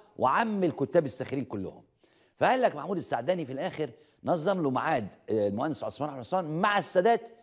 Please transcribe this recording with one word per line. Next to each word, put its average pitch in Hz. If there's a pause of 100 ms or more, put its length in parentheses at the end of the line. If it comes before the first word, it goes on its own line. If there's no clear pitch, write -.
(160)
وعم 190
الكتاب 147
الساخرين 131
كلهم. 92 (540)
فقال 240
لك 185
محمود 165
السعدني 151
في 120
الآخر 156 (340)
نظم 175
له 139
ميعاد، 127 (220)
آه، 104
المهندس 113
عثمان 139
أحمد 135
عثمان 160
مع 208
السادات 220 (220)